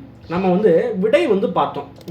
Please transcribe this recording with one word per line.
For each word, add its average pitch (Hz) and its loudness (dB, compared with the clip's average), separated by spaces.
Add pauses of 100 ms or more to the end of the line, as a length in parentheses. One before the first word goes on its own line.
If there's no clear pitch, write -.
(280)
நம்ம 185 -2
வந்து 202 2
விடை 285 0
வந்து 202 0
பார்த்தோம். - -4 (240)